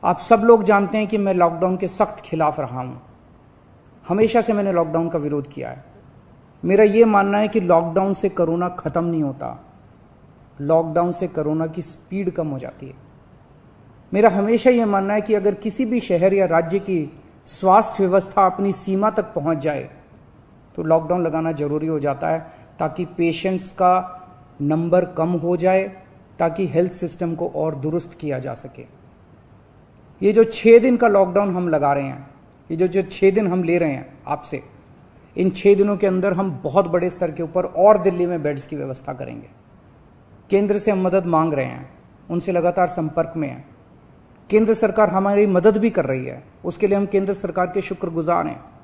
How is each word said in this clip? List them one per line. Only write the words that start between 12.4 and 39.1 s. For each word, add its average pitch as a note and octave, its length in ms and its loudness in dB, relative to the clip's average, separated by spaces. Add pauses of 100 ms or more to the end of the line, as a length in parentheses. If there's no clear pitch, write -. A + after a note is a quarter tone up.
हो C3+ 100 -6
जाती B2+ 280 -14
है। C3 80 -18 (1200)
मेरा G#3 140 6
हमेशा G#3 420 2
ये A#3+ 140 4
मानना G3+ 300 0
है G#3+ 60 0
कि G#3 140 -2
अगर G3+ 200 0
किसी A3+ 300 -4
भी A#3+ 160 -2
शहर F#3 340 2
या G3 120 2
राज्य E3+ 320 0
की F3+ 440 -4 (240)
स्वास्थ्य G3 600 2
व्यवस्था F#3+ 400 2
अपनी G3 260 0
सीमा F#3+ 380 -2
तक G#3 140 -2
पहुंच D#3+ 340 -4
जाए, C3+ 320 -6 (840)
तो E3+ 80 -8
लॉकडाउन D#3+ 400 0
लगाना D#3+ 300 -2
जरूरी D3 340 -4
हो D#3+ 140 -2
जाता C#3 280 -2
है, D#3+ 220 -4 (280)
ताकि E3 260 -4
पेशेंट्स F3 680 -4
का F3+ 440 2 (460)
नंबर E3 420 2
कम E3 240 -4
हो F3 280 -2
जाए, F#3+ 460 0 (360)
ताकि E3+ 280 -2
हेल्थ E3+ 260 0
सिस्टम E3+ 420 -6
को E3 140 -6
और D#3 260 -4
दुरुस्त D#3 460 -6
किया C#3+ 180 -6
जा B2+ 160 -10
सके। B2 300 -20 (1400)
ये G3 100 4
जो A3+ 120 6
छः A3+ 340 6
दिन B3 180 4
का A#3+ 120 4
लॉकडाउन G3 480 2
हम F3+ 120 -2
लगा D3 240 2
रहे C#3+ 120 -2
हैं, C3+ 260 -12 (400)
ये E3 60 -6
जो, F3+ 100 2
जो F#3 160 0
छः F#3+ 280 2
दिन G3+ 160 0
हम F3+ 180 0
ले E3+ 140 2
रहे D#3+ 120 0
हैं C3+ 360 -10
आपसे, - 360 -8 (720)
इन F#3 140 2
छः G3+ 240 4
दिनों G3+ 220 2
के G3+ 100 0
अंदर F#3 260 0
हम F3+ 320 -4
बहुत F3 220 2
बड़े F3 240 0
स्तर F3 200 -4
के D3+ 120 -8
ऊपर E3 220 -2
और G3 340 4
दिल्ली F3 280 0
में E3+ 160 -4
बेड्स C#3+ 240 -6
की D#3 100 -12
व्यवस्था C3+ 360 -10